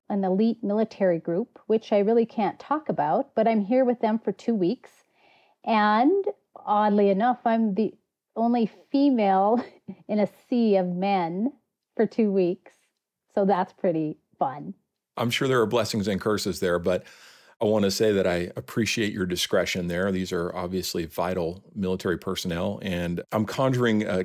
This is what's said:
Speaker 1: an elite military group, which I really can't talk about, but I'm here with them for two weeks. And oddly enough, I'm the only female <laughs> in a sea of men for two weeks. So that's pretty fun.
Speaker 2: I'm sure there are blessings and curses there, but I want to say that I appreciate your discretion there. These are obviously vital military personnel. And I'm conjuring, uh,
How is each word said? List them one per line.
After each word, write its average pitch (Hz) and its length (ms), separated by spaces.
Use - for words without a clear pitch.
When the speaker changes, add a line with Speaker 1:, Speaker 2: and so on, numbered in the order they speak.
Speaker 1:
an 202 140
elite 214 380
military 202 560
group, 175 400
which 220 220
I 208 100
really 226 260
can't 202 320
talk - 320
about, 165 440
but 220 140
I'm 226 160
here 247 180
with 240 180
them 220 180
for 220 120
two 233 240
weeks. 196 360
And 226 580
oddly 208 540
enough, 208 380
I'm 226 280
the 214 200
only 233 340
female 226 720
<laughs> - 200
in 214 120
a 202 100
sea 226 260
of 185 100
men 185 680
for 233 80
two 214 260
weeks. 190 440
So 202 120
that's 202 260
pretty 160 460
fun. 160 360
Speaker 2:
I'm 120 140
sure 135 180
there 131 140
are 110 40
blessings 107 400
and 98 140
curses 101 400
there, 87 180
but 90 260
I - 40
want 107 220
to 95 40
say 107 220
that 95 120
I 87 300
appreciate 107 580
your 101 140
discretion 90 640
there. 90 240
These 92 200
are 87 220
obviously 90 520
vital 90 580
military 92 420
personnel. 92 640
And 87 380
I'm 110 140
conjuring, 120 600
uh, 92 180